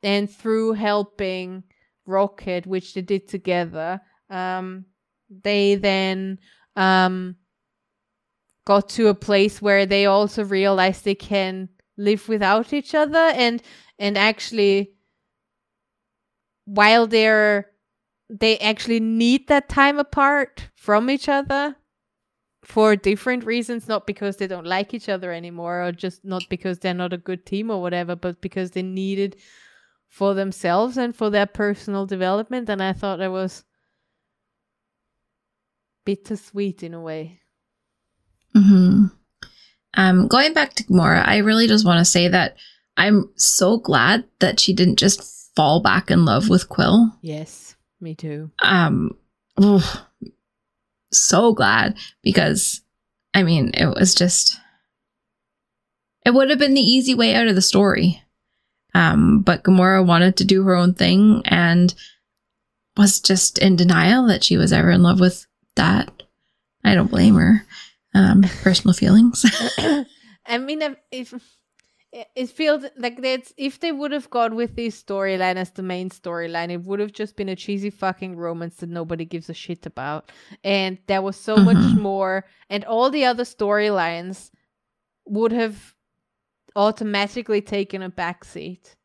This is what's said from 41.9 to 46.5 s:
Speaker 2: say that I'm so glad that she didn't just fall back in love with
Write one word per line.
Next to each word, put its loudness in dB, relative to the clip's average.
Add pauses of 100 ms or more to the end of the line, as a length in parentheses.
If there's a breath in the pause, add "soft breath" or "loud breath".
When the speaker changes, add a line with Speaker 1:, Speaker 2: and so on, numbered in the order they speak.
Speaker 2:
say 2
that 0 (400 soft breath)
I'm 2
so 2
glad 2 (160)
that 0
she 2
didn't 2
just -2
fall 2
back 0
in 4
love 0
with 2